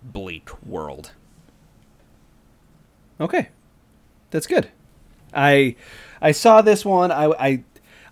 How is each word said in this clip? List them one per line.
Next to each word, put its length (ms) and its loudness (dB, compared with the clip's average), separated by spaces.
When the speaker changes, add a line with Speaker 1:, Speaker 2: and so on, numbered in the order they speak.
Speaker 1:
bleak 480 -16
world. 480 -16
Speaker 2:
Okay. 300 -6
That's 160 -6
good. 240 -2
I, 420 2
I 120 2
saw 300 4
this 220 2
one. 280 0
I, 140 -2
I 260 -2